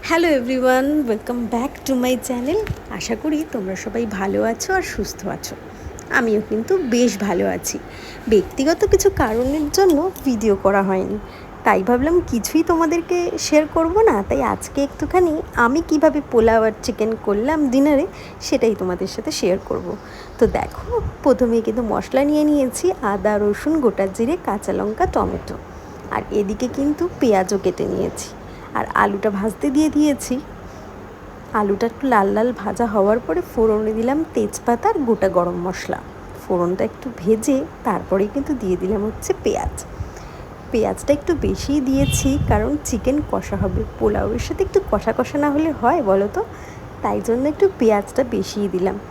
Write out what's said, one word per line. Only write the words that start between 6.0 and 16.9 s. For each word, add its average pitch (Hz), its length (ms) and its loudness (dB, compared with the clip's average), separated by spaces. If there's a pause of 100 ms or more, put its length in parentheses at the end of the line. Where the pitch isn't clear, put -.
আমিও 220 220 2 (100)
কিন্তু 220 220 -2 (200)
বেশ 240 180 4 (160)
ভালো 196 180 0 (120)
আছি। - 200 -6 (560)
ব্যক্তিগত 269 480 2 (120)
কিছু 392 160 4 (140)
কারণের 254 440 0 (100)
জন্য 370 220 6 (280)
ভিডিও 220 280 2 (100)
করা 196 240 6
হয়নি, 190 280 0 (500)
তাই 196 220 4
ভাবলাম 269 280 4 (140)
কিছুই 262 400 0
তোমাদেরকে 339 480 2 (280)
শেয়ার 302 180 6 (120)
করব 330 180 2 (140)
না। 294 60 4 (140)
তাই 269 120 0 (140)
আজকে - 240 -8 (100)
একটুখানি 339 440 2 (320)
আমি 262 240 4
কিভাবে 302 320 4 (120)
পোলাও 226 360 6
আর 220 140 -2
চিকেন 220 280 -2 (160)